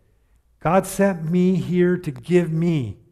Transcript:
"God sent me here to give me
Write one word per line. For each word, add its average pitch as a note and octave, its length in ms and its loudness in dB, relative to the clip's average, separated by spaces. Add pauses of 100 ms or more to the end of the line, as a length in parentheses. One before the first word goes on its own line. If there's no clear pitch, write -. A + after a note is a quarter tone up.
(600)
"God F#3+ 260 0
sent F#3 440 -2
me F3+ 240 2
here F3 420 2
to F3 140 -8
give E3 400 0
me D#3+ 480 -2 (140)